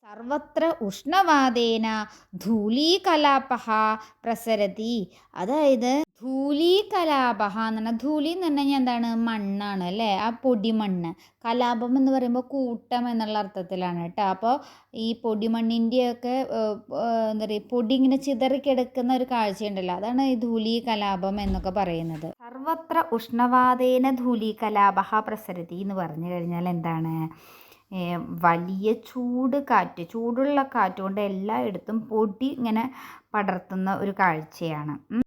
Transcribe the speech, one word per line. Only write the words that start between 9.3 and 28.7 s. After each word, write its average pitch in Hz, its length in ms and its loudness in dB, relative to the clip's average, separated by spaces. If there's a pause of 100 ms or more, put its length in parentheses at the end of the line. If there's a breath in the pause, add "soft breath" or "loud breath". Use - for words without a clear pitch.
അല്ലേ? 202 340 0
ആ 220 120 0 (100)
പൊടിമണ്ണ്. 208 720 0 (260 soft breath)
കലാപം 240 560 0
എന്ന് 269 160 4
പറയുമ്പോൾ 247 340 0
കൂട്ടം 247 640 -4
എന്നുള്ള 220 300 -2
അർത്ഥത്തിലാണ് 185 640 -4
കേട്ടോ. 170 300 -4
അപ്പോൾ 233 300 0 (340 loud breath)
ഈ 226 260 -4
പൊടിമണ്ണിൻ്റെയൊക്കെ, 233 1300 0
ഏ, 226 80 -4 (360)
ഏ, 151 80 -2 (240)
എന്താ 214 180 -4
പറയുക, 208 240 -6
പൊടി 240 260 0
ഇങ്ങനെ 262 220 4
ചിതറിക്കിടക്കുന്ന 262 1000 0
ഒരു 254 80 0
കാഴ്ചയുണ്ടല്ലോ, 208 720 -2
അതാണ് 233 280 0
ഈ 262 160 2
ധൂളീകലാപം 214 1000 0
എന്നൊക്കെ 190 300 -2
പറയുന്നത്. 165 680 -2
സർവത്ര 320 720 -2
ഉഷ്ണവാദേന 254 1040 4
ധൂളീകലാപഃ 214 1040 2
പ്രസരതി 185 640 -8
എന്ന് 196 120 -4
പറഞ്ഞു 165 360 -4
കഴിഞ്ഞാൽ 175 380 -2
എന്താണ്? 160 600 -2 (640 loud breath)
ഏ, 175 240 -4 (240)
വലിയ 180 520 2 (100)